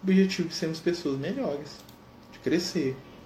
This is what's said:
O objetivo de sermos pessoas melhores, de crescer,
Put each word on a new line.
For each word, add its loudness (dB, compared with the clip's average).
O -6
objetivo 6
de -8
sermos -4
pessoas 0
melhores, -4
de -20
crescer, 0